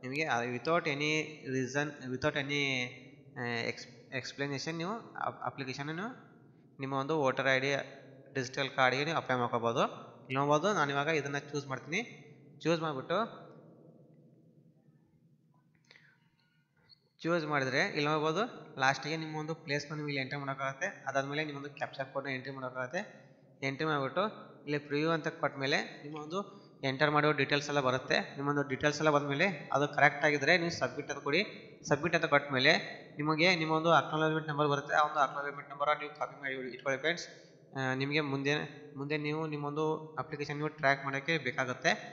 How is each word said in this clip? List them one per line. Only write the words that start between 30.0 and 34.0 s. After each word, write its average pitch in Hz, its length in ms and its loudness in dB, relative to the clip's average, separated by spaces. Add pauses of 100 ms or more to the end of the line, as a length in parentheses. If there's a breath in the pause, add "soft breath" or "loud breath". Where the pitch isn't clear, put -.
ಆಗಿದ್ರೆ 151 340 4
ನೀವು 170 120 0
submit 131 400 -4
ಅಂತ 143 120 -6
ಕೊಡಿ. 147 180 2 (480)
Submit 165 280 2
ಅಂತ 165 80 2
ಕೊಟ್ಟ 143 280 4
ಮೇಲೆ 131 200 6 (440)
ನಿಮಗೆ 156 400 4
ನಿಮ್ಮ 160 160 0
ಒಂದು 160 200 4
acknowledgement 156 560 4